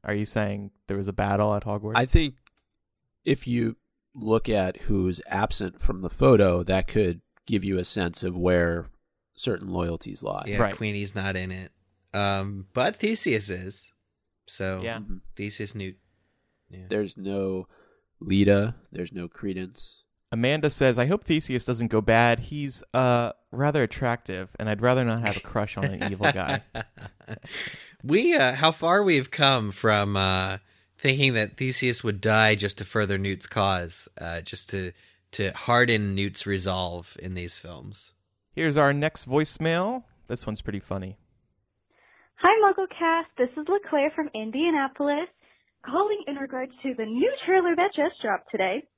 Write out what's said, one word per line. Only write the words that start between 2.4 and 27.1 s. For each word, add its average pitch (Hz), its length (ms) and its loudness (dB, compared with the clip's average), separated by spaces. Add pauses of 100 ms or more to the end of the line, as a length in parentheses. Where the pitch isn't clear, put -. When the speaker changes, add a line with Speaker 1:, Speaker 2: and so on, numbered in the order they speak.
Speaker 2:
if - 220 0
you 117 300 0 (380)
look 110 340 0
at 95 340 2
who's 92 440 0
absent - 540 -2
from 92 220 4
the 90 80 -4
photo, 101 540 6
that 95 240 2
could 90 320 2 (260)
give 98 180 0
you 95 140 0
a 90 60 -2
sense 87 380 -4
of 90 140 -4
where 85 500 2 (480)
certain 98 340 -4
loyalties 87 540 -6
lie. 98 240 -6
Speaker 3:
Yeah, 101 120 -4
Speaker 1:
Right. 101 180 0
Speaker 3:
Queenie's 101 380 -6
not 98 220 -4
in 92 160 -6
it. 92 200 -14 (420)
Um, 98 580 -2
but 151 240 0
Theseus 120 540 -2
is. 92 420 -10 (540)
So 95 360 -6
Speaker 1:
Yeah. 113 160 -6
Speaker 2:
Mm-hmm. 98 180 -6 (200)
Speaker 3:
Theseus, 104 380 -8
Newt. 95 220 -10 (760)
Yeah. 95 180 -16
Speaker 2:
There's 104 280 -4
no 95 520 -4 (500)
Lita. 101 560 4 (160)
There's 90 220 -8
no 87 160 -8
Credence. - 760 -10 (280)
Speaker 1:
Amanda 139 360 0
says, 131 300 4
"I 123 80 4
hope 190 180 0
Theseus 151 400 0
doesn't 117 240 0
go 110 140 4
bad. 117 380 6
He's, 143 420 -8 (100)
uh, 120 400 2 (180)
rather 143 320 2
attractive, 107 760 -4
and 110 100 -2
I'd 104 140 0
rather 127 220 6
not 113 220 0
have 104 120 -2
a - 20 -8
crush - 380 -4
on 98 60 0
an 98 280 -4
evil 104 200 2
guy." 95 300 -4 (120)
Speaker 3:
<laughs> - 640 -12 (680)